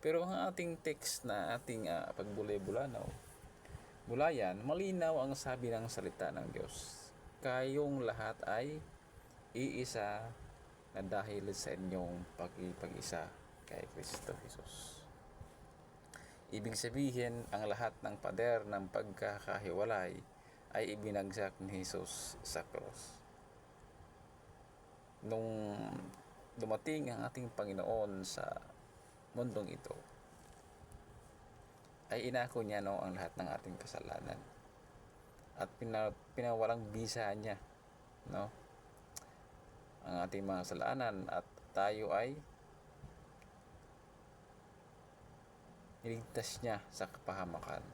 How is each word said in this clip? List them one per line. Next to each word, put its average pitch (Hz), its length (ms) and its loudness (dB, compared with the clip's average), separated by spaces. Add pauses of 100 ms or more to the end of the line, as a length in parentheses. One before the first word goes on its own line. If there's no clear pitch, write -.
Pero 165 240 8
ang 185 240 4
ating 170 320 0
text - 400 0
na 104 320 4
ating, 113 320 0
ah, 82 240 2
pagbulay-bulanaw, 104 960 2 (1040)
bulayan, 120 480 6
malinaw 165 640 4
ang 139 160 2
sabi 123 320 2
ng 113 160 2
salita 95 480 0
ng - 160 -2
Diyos. - 560 -6 (320)
"Kayong 135 640 4
lahat 110 400 2
ay 127 320 4 (800)
iisa 113 720 2 (640)
na 98 100 -2
dahil 98 540 2
sa - 160 -2
inyong 90 640 0
pakikipag-isa 90 880 -2 (400)
kay - 320 -6
Kristo - 480 -4
Jesus." - 560 -10 (1500)
Ibig 110 240 0
sabihin, 120 800 4
ang 104 160 4
lahat 110 320 4
ng 104 160 -2
pader 107 480 6
ng 98 240 0
pagkakahiwalay 101 1200 2 (640)
ay 110 160 6
ibinagsak 101 720 2
ni 95 180 0
Jesus - 640 -2
sa - 240 -2
cross. - 560 -8 (2000)
Nung 110 480 2 (800)
dumating 127 560 2
ang 117 160 0
ating 120 240 -2
Panginoon 101 720 4
sa - 240 -2 (880)
mundong 107 400 2
ito, - 240 -6 (2250)
ay 120 160 2
inako 123 320 4
niya, 104 240 2
no, 98 160 4
ang 92 160 0
lahat 90 160 -2
ng 90 160 -2
ating - 320 -2
kasalanan. - 560 -4 (1200)
At 95 80 2 (160)
pina-, 110 320 2 (240)
pinawalang 113 560 4
bisa 113 400 2
niya, 104 240 0 (720)
no, 101 240 -2 (1500)
ang 90 240 2
ating 98 160 0
mga 95 160 4
kasalanan 104 640 2
at - 180 2 (300)
tayo 104 400 6
ay 123 240 4 (3750)
niligtas 117 560 -2
niya 113 160 4 (160)
sa - 160 -2
kapahamakan. 87 720 -2 (120)